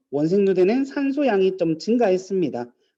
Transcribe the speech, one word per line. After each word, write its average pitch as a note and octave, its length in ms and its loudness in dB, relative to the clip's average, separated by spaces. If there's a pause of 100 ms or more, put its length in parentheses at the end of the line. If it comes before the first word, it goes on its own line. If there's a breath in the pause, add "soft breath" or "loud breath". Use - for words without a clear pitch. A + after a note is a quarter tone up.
원생 E3 360 0
누대는 F#3+ 400 2
산소 C#4 420 -2
양이 F#3+ 300 2
좀 E3 200 -2
증가했습니다. F#3 880 -2 (320)